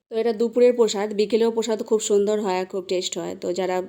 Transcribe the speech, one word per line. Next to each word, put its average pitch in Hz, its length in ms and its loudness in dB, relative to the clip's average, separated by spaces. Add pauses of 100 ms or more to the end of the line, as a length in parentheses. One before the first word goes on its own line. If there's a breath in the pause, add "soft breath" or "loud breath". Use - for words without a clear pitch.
(100)
তো 233 60 -6
এটা 226 160 0
দুপুরের 233 400 4
প্রসাদ, 214 420 0
বিকেলেও 214 360 2
প্রসাদ 220 320 -2
খুব 220 180 0
সুন্দর 208 400 2
হয়, 185 240 -2
খুব 185 200 -8
টেস্ট 185 340 -4
হয়। 175 180 -8
তো 190 160 -6
যারা, 185 360 -2